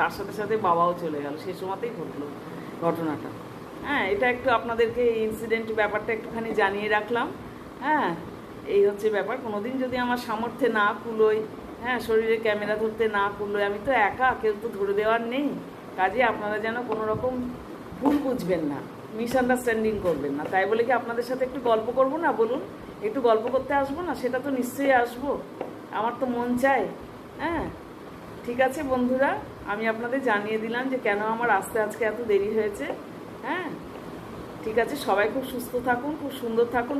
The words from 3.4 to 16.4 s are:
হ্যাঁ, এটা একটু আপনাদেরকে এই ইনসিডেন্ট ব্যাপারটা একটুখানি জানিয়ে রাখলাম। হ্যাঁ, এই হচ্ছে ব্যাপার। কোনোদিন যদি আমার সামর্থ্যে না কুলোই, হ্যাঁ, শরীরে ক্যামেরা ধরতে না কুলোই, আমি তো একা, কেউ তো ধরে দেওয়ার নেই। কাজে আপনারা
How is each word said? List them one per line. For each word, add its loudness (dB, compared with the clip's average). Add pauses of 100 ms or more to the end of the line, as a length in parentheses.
হ্যাঁ, 0
এটা 2
একটু -2 (100)
আপনাদেরকে 0 (120)
এই 0 (100)
ইনসিডেন্ট -2 (120)
ব্যাপারটা 0
একটুখানি -4 (120)
জানিয়ে 2 (100)
রাখলাম। 0 (580)
হ্যাঁ, 4 (680)
এই 8
হচ্ছে 0
ব্যাপার। 0 (100)
কোনোদিন -2 (100)
যদি -2 (100)
আমার 2
সামর্থ্যে 0 (120)
না 6 (140)
কুলোই, 4 (460)
হ্যাঁ, 0
শরীরে 4
ক্যামেরা 2
ধরতে 0 (120)
না 4 (140)
কুলোই, 0
আমি -2
তো 4 (180)
একা, 2 (120)
কেউ 2
তো -4 (100)
ধরে 0
দেওয়ার 4 (120)
নেই। 0 (500)
কাজে 2 (120)
আপনারা -2